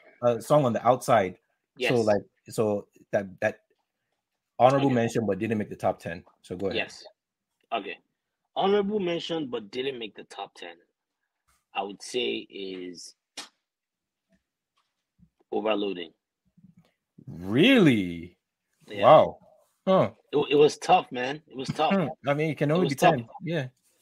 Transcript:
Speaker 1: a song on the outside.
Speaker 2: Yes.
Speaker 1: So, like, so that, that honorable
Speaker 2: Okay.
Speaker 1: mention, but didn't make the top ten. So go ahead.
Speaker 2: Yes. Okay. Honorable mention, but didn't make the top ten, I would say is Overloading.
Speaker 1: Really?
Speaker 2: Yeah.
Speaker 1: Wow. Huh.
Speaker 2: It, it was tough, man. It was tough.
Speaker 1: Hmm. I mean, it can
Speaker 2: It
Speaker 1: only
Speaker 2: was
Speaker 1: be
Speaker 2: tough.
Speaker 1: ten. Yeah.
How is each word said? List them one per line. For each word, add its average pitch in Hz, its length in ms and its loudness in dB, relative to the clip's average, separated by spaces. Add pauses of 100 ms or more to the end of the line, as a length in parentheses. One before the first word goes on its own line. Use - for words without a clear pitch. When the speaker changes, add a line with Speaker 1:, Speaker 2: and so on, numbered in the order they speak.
(220)
Speaker 1:
a 120 200 0
song 147 240 2
on 120 80 0
the 107 140 -2
outside. 117 520 2 (380)
Speaker 2:
Yes. 123 120 -2
Speaker 1:
So, 123 120 2
like, 104 200 2 (280)
so 104 360 -2 (260)
that, 104 140 0 (160)
that 107 200 -4 (960)
honorable 135 340 6
Speaker 2:
Okay. 120 80 2
Speaker 1:
mention, 117 240 -2
but 98 140 -2
didn't 110 180 -2
make 104 140 -6
the 92 40 -14 (120)
top 92 120 -4
ten. 87 240 -12 (200)
So 92 120 -12
go 98 120 -6
ahead. 90 100 -4
Speaker 2:
Yes. - 260 -10 (720)
Okay. 98 240 -8 (580)
Honorable 202 440 0
mention, 170 480 -6
but 113 240 -10
didn't 127 260 -8
make 110 180 -12
the 101 100 -20
top - 280 -16
ten, 85 220 -18 (960)
I 101 80 -8
would 98 220 -12
say 117 480 -6
is 92 640 -14 (2250)
Overloading. 101 600 -4 (1160)
Speaker 1:
Really? 104 1120 2 (500)
Speaker 2:
Yeah. 101 160 -8
Speaker 1:
Wow. 113 340 8 (480)
Huh. 165 260 2 (200)
Speaker 2:
It, 147 200 0
it 147 40 2
was 147 220 6
tough, 180 340 2
man. 131 360 -6
It - 100 -18
was 131 120 -10
tough. 156 240 0
Speaker 1:
Hmm. 185 140 0 (200)
I 143 60 0
mean, 151 180 -2
it 139 60 -6
can 147 140 0
Speaker 2:
It - 20 2
Speaker 1:
only 180 120 2
Speaker 2:
was 151 80 -2
Speaker 1:
be - 60 -10
Speaker 2:
tough. - 160 6
Speaker 1:
ten. 120 120 -6 (160)
Yeah. 151 240 -4 (340)